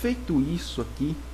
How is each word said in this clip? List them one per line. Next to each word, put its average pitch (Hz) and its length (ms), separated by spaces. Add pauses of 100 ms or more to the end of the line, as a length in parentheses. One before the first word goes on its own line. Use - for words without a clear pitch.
Feito 240 400
isso 156 400
aqui, 143 360 (180)